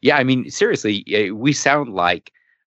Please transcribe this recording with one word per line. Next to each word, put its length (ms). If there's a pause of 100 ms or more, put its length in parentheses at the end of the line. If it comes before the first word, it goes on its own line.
yeah, 160
I 60
mean, 260
seriously, 640
eh, 200
we 220
sound 400
like 380 (360)